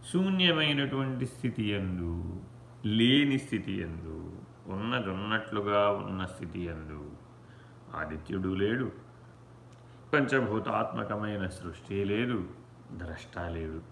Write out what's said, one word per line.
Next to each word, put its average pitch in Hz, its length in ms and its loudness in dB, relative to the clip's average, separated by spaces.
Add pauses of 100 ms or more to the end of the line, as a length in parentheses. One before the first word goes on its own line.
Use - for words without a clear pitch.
(120)
శూన్యమైనటువంటి 147 1120 4
స్థితి 113 480 0
యందు, 87 640 -2 (460)
లేని 131 520 6
స్థితి 98 440 -2
యందు, 80 500 -8 (360)
ఉన్నదున్నట్లుగా 104 1200 0
ఉన్న 98 360 -2
స్థితి 87 400 -8
యందు 78 460 -8 (840)
ఆదిత్యుడు 80 580 -2
లేడు, 110 380 2 (1200)
పంచభూతాత్మకమైన 107 1300 2
సృష్టి 92 580 -4
లేదు, 107 420 0 (440)
ద్రష్ట 82 480 -8
లేడు. 82 420 -6 (100)